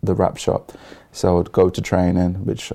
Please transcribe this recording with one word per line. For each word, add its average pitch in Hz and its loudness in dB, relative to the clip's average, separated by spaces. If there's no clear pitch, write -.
the 92 0
wrap 90 0
shop. - -4
So - 0
I 90 4
would 87 -2
go 92 4
to 87 -6
training, 90 0
which 107 -6